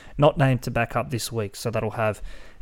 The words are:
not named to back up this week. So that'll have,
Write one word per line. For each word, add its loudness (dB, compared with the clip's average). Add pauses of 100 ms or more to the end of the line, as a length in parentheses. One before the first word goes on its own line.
(180)
not 6
named 4
to -4
back 0
up -2
this -4
week. -4
So -6
that'll 0
have, 0 (420)